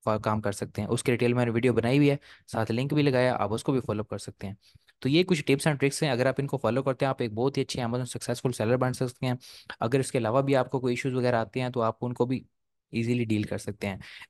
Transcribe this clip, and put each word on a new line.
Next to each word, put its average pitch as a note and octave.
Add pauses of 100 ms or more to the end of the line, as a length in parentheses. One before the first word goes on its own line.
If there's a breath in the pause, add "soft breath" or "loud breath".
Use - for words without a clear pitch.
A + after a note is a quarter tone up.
फॉ-, G#2+
काम G#2+
कर G#2
सकते -
हैं। G#2+
उसकी A#2+
डिटेल A#2+
मैंने B2
वीडियो A#2
बनाई A#2
हुई C#3+
है, C#3+ (280 loud breath)
साथ A2+
लिंक B2+
भी D3
लगाया, B2+
आप G#2
उसको A#2+
भी C3
फॉलो G#2+
कर G#2
सकते -
हैं। G2+ (460 soft breath)
तो C3
ये E3+
कुछ F3
tips C#3
and D#3
tricks C3+
हैं, D3+
अगर B2+
आप C3
इनको C3+
फॉलो A#2+
करते C3
हैं, C3+
आप C3
एक A2
बहुत B2+
ही C3+
अच्छे C3
Amazon B2
सक्सेसफुल B2
सेलर A2+
बन B2+
सकते B2+
हैं। B2 (420 loud breath)
अगर B2+
इसके C3+
अलावा A2+
भी C#3
आपको B2+
कोई B2
इश्यूज B2+
वगैरह B2
आते A2+
हैं, B2
तो B2+
आप A2+
उनको A#2+
भी B2+ (480)
ईजीली A#2
डील G#2
कर G#2
सकते -
हैं। F#2+ (300 loud breath)